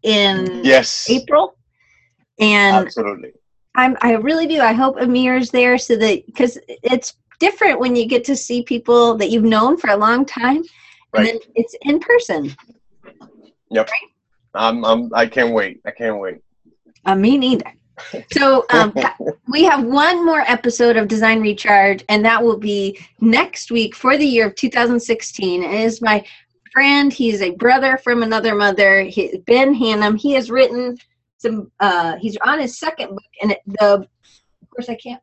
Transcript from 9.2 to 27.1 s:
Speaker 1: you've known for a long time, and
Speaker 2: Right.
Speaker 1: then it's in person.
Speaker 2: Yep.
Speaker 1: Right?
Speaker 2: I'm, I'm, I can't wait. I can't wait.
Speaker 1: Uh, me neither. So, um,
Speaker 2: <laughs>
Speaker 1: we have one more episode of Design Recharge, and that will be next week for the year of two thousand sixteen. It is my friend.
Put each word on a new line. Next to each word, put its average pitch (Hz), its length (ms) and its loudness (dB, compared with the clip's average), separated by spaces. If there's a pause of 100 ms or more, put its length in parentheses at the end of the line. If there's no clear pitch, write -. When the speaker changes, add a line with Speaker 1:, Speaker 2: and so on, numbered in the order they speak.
Speaker 1:
you've 220 140 2
known 226 320 2
for 240 140 -4
a 202 60 2
long 233 300 2
time, 247 300 -2
and 330 100 -4 (460)
Speaker 2:
Right. 220 140 2
Speaker 1:
then 226 120 -4 (160)
it's 226 280 -4
in 294 180 0
person. 339 560 -2 (1120)
Speaker 2:
Yep. - 180 0
Speaker 1:
Right? - 220 -8 (440)
Speaker 2:
I'm, 113 300 0
I'm, 113 300 0
I 117 120 2
can't 117 280 0
wait. 98 320 -2
I 104 60 -8
can't 110 260 -6
wait. 95 200 -10 (680)
Speaker 1:
Uh, 196 100 0
me 214 240 4
neither. 254 340 -2 (600)
So, 269 380 2
um, 214 220 2 (300)
Speaker 2:
<laughs> - 260 -10
Speaker 1:
we 294 160 0
have 294 200 2
one 311 420 0
more 320 140 2
episode 240 560 0
of 220 100 0
Design 220 340 0
Recharge, 202 680 2
and 214 160 0
that 226 180 2
will 226 160 0
be 202 400 -6 (220)
next 247 500 0
week 226 240 -2
for 262 240 0
the 294 80 2
year 233 220 2
of 196 80 -8
two 254 140 -2
thousand 240 280 0
sixteen. 202 640 -4
It 165 100 -6
is 220 300 -2
my 214 220 0 (480)
friend. 277 400 2